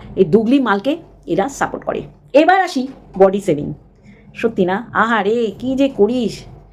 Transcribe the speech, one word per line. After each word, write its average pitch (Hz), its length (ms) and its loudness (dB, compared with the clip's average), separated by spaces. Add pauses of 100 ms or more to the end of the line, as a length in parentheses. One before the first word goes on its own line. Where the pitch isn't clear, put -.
(160)
এই 190 100 4
দুগলি 220 340 4
মালকে 240 380 0 (280)
এরা 190 240 -2
সাপোর্ট - 360 -6
করে। - 160 -4 (320)
এবার 339 280 6
আসি 277 260 -4 (300)
বডি 196 240 4
শেভিং। 147 320 -2 (600)
সত্যি 226 300 -2
না, 196 280 -2
আহারে, 220 680 0
কি 262 160 -4
যে 269 140 2
করিস। 220 540 -2 (300)